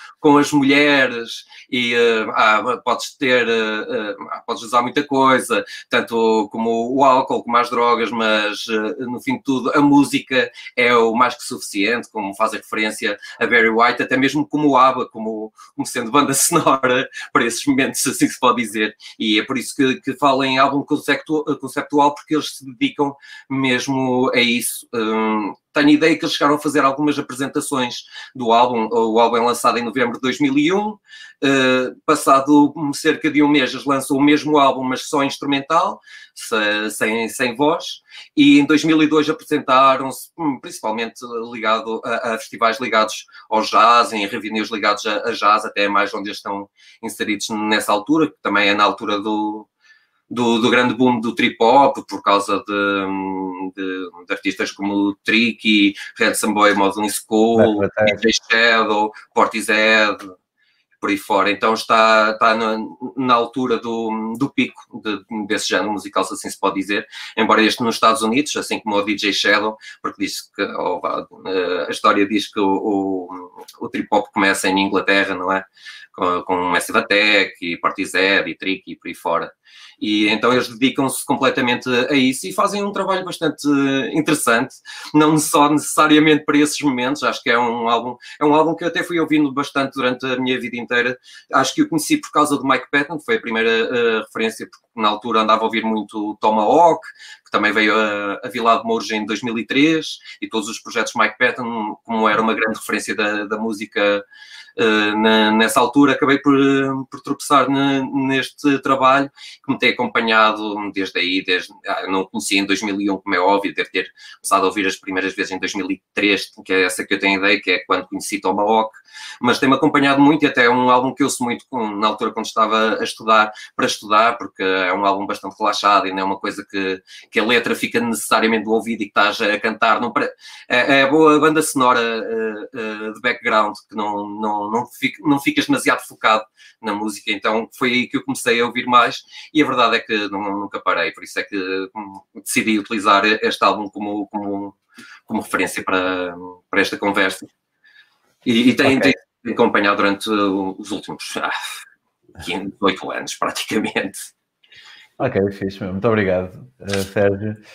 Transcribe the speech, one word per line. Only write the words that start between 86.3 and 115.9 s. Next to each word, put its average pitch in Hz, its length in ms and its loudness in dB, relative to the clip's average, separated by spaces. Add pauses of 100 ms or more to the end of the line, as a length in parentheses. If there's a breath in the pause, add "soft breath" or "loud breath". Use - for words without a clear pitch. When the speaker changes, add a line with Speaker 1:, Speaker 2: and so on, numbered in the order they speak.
Speaker 1:
para 151 120 2
esses 147 240 2
momentos. 131 420 -2
Acho 117 200 -2
que 131 80 -2
é 117 80 2
um 117 300 -2
álbum, 120 280 -2 (240 loud breath)
é 151 40 0
um 147 100 4
álbum 156 200 4
que 160 80 -10
eu 170 60 0
até 165 140 -4
fui 175 180 -2
ouvindo 151 320 2
bastante 135 420 -4
durante 127 300 -2
a 127 140 -2
minha 127 200 0
vida 120 200 -10
inteira. 123 400 -2 (340 loud breath)
Acho 135 220 0
que 156 80 2
o 151 60 -2
conheci 156 280 -2
por - 160 -6
causa 143 240 2
do 127 100 -4
Mike 127 240 0
Patton, 147 280 -2
que - 60 -20
foi 113 120 0
a 110 40 -2
primeira, 113 300 0
eh, 117 500 0
referência, 113 500 -6
porque - 160 -20 (100)
na 107 120 2
altura 113 320 0
andava 110 200 2
a 110 40 -2
ouvir 110 200 -2
muito 107 560 -4
Tomahawk, 120 640 4 (380 loud breath)
que - 60 -20
também 104 220 0
veio 107 220 2
a, 101 480 -2
a 123 60 -8
Vila 113 300 2
de 113 60 -10
Mouros 110 260 -2
em 107 160 -4
dois 107 160 -4
mil 117 160 -4
e 107 80 -6
três, 156 520 0 (220 loud breath)
e 101 80 -10
todos 110 200 -6
os 110 100 -10
projetos - 340 -6
de 123 60 -8
Mike 107 200 0
Patton, 117 680 -4
como 110 240 0
era 104 120 0
uma 113 140 2
grande 110 240 -2
referência 107 360 -6
da, 107 300 -2
da 104 140 -6
música, 104 680 -2 (540 loud breath)
eh, 107 380 2
na, 110 340 4
nessa 113 300 2
altura, 135 320 4
acabei 139 260 2
por, 139 200 2
eh, 139 300 2 (220)
por - 100 -14
tropeçar 139 480 0
ne-, 139 340 0 (240)
neste 135 540 0
trabalho, 135 500 2 (340 loud breath)
que 135 80 -2
me 117 60 -4
tem 123 120 2
acompanhado 110 840 0 (160)
desde 95 260 -4
aí, 90 260 -2
desde, 92 280 -2 (140)
ah, 90 220 -6
não 95 160 0
conhecia 101 360 -2
em 98 40 0
dois 95 180 0
mil 101 180 -4
e 101 100 0
um, 95 60 -2
como 98 180 -6
é 90 60 2
óbvio, 98 340 2
deve 90 160 -6
ter - 220 -6 (280 loud breath)
começado 98 220 0
a 95 40 2
ouvir 95 200 -2
as 95 100 -4
primeiras 95 380 -4
vezes 95 160 -6
em 92 80 -6
dois 90 160 -6
mil 92 160 -4